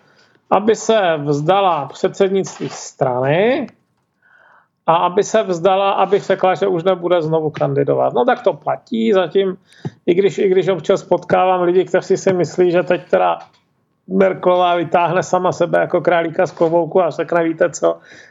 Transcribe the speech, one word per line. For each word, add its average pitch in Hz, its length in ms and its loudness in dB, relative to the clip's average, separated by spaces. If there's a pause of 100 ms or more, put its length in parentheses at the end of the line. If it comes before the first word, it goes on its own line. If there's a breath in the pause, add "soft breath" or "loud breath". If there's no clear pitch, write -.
(520 soft breath)
aby 208 240 2
se 202 420 0
vzdala 151 680 0
předsednictví 185 840 -4
strany 151 1000 -2 (1200 soft breath)
a 165 80 2
aby 180 280 0
se 220 200 0
vzdala, 190 480 0
aby 196 280 0
řekla, 185 360 0
že 196 120 -2
už 175 160 -2
nebude 175 380 0
znovu 156 280 0
kandidovat. 139 640 0
No 240 120 2
tak 247 160 2
to 185 120 2
platí 214 600 -2
zatím, 190 440 0 (480 loud breath)
i 180 80 2
když, 180 240 2
i 208 120 0
když 185 180 2
občas 180 360 0
potkávám 185 580 2
lidi, 175 240 2
kteří 185 320 0
si 190 160 0
myslí, 180 380 0
že 175 120 2
teď 175 260 -2
teda 180 300 0 (680)
Merkelová 180 680 0
vytáhne 170 480 0
sama 180 280 -2
sebe 170 280 0
jako 170 220 0
králíka 170 460 0
z - 40 -10
klobouku 170 520 0
a 165 60 0
řekne: 165 340 -2
„Víte 165 260 0
co, 165 300 -2 (320 loud breath)